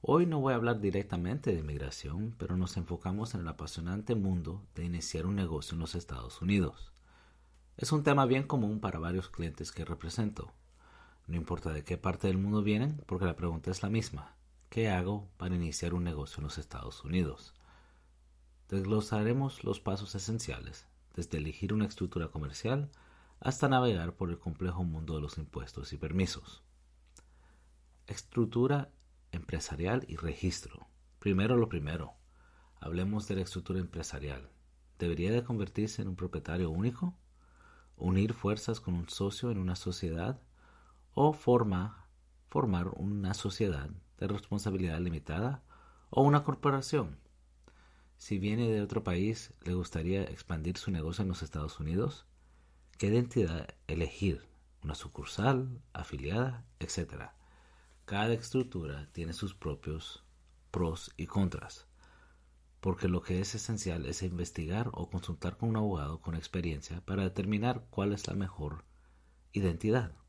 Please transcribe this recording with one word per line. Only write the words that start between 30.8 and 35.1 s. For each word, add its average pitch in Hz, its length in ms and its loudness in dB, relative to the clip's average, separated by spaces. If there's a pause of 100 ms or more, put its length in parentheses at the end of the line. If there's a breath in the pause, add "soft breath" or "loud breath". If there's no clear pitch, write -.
Primero 104 380 4
lo 117 140 6
primero. 80 420 -4 (720 soft breath)
Hablemos 92 460 0
de 98 80 0
la 95 40 2
estructura 92 400 -2
empresarial. 71 720 -6 (480)
¿Debería 85 340 2